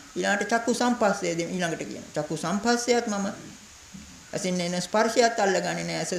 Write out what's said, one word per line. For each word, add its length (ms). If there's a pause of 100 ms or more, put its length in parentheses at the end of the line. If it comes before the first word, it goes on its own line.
(120)
ඊළඟට 380
චක්කු 240
සම්පස්සය 600
දෙ-, 140
ඊළඟට 320
කියනවා. 320
චක්කු 220
සම්පස්සයත් 720
මම 200 (1040)
ඇසින් 320
එන 160
ස්පර්ශයත් 580
අල්ලගන්නේ 480
නැහැ. 140
ඇස 220